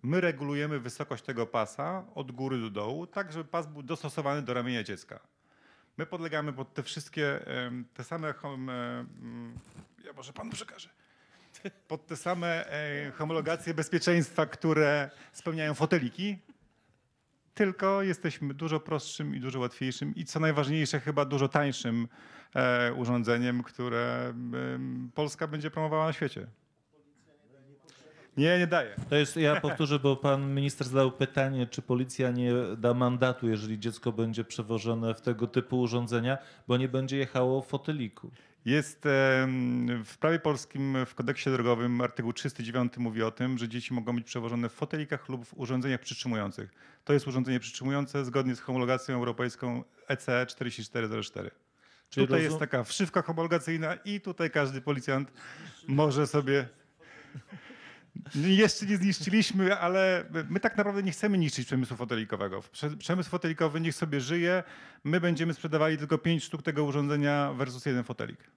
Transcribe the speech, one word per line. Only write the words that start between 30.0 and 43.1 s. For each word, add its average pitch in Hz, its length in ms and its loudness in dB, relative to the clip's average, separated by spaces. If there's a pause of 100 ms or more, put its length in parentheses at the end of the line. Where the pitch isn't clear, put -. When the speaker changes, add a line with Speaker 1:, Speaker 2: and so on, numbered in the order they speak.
Speaker 2:
pan 139 380 2
minister 139 320 0
zadał 131 260 4
pytanie, 135 540 0
czy 123 160 -8
policja 127 480 0
nie 123 220 2 (240)
da 120 180 4
mandatu, 123 540 2
jeżeli 107 300 0
dziecko 113 340 -2
będzie 113 320 -2
przewożone 113 720 -2
w - 60 -10
tego 120 260 0
typu 127 340 0
urządzenia, 120 580 0 (300)
bo 123 80 4
nie 131 120 2
będzie 131 280 -2
jechało 131 460 2
w - 40 -14
foteliku. 139 640 -6 (340)
Speaker 1:
Jest, 143 420 0
em, 131 1000 4
w - 140 -18
prawie 165 200 4
polskim, 139 580 -2 (100)
w - 80 -18
kodeksie 131 360 -2
drogowym 120 500 2
artykuł 120 320 -2
trzysta - 300 -6
dziewiąty 120 380 -2
mówi 113 220 -2